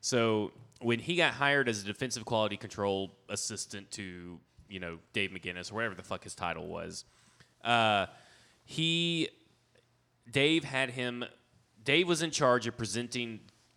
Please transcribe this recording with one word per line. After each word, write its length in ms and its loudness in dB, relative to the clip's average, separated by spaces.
So 520 2
when 180 2
he 180 -4
got 180 4
hired 340 2
as 140 0
a 40 -10
defensive 380 -6
quality 320 0
control 600 -2
assistant 640 -8
to, 460 -12
you 120 -10
know, 180 -8
Dave 180 0
McGinnis, 400 -10
or 60 -8
whatever 180 -4
the 80 -14
fuck 220 -8
his 100 -14
title 340 -4
was, 360 -10
uh, 420 4
he, 640 0
Dave 340 4
had 260 0
him, 340 -4
Dave 240 6
was 140 4
in 80 0
charge 360 4
of 100 -4
presenting 640 -4